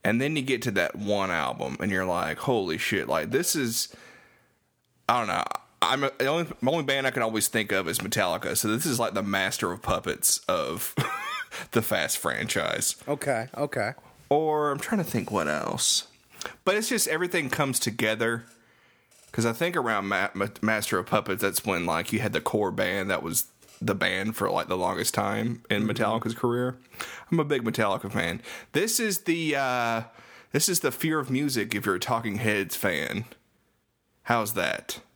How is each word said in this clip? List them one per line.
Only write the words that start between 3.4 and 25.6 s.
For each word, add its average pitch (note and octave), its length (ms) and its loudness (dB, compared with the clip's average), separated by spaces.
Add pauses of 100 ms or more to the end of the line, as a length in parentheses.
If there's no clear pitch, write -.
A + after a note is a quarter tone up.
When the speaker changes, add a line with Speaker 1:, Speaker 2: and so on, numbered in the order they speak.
Speaker 1:
is," A#2 360 -2 (1160)
I B2 100 4
don't A2 80 -2
know. F#2 160 0 (380)
I'm C3+ 240 4
a, C#3 120 0
the C3+ 100 2
only, E3 160 0 (180)
the C3 100 2
only D#3+ 140 0
band C3+ 200 0
I B2+ 60 2
can B2 120 0
always A2 260 0
think G#2 240 0
of F#2 160 2
is - 100 -2
Metallica, - 560 0
so G#2+ 140 0
this A#2+ 160 0
is, C3 160 0
like, G#2 140 0
the G2 80 0
master G2 480 0
of F2 100 -8
puppets - 560 0 (100)
of E2 480 -2 (380)
<laughs> - 380 -10
the A2+ 100 2
Fast - 380 0
franchise. - 760 -2 (120)
Speaker 2:
Okay, C3+ 400 -2 (100)
okay. C3 360 -2 (360)
Speaker 1:
Or D3+ 420 2
I'm C#3+ 80 -2
trying G#3 200 0
to E3 100 -2
think G#2+ 200 -2
what F2 200 2
else. - 580 0 (560)
But F#3+ 140 2
it's A3 120 -2
just - 200 2
everything E3 400 0
comes C#3 280 0
together. A2+ 680 0 (880)
'Cause A2+ 120 2
I A#2 80 4
think F3 220 -2
around A2 320 0
Ma-, G2 260 2
Ma-, G2 140 0 (140)
Master G#2 380 2
of F2+ 80 -4
Puppets, G2+ 340 2
that's G2 240 0
when, F2 200 0
like, E2 280 0
you G#2+ 60 2
had G#2+ 140 0
the D#2 80 0
core G#2 300 2
band F#2+ 380 0
that F#2 140 0
was - 220 0 (340)
the A2 140 0
band F#2+ 420 0
for, G2 140 0
like, F#2 180 0
the F#2 100 0
longest F2+ 360 0
time A2 560 -2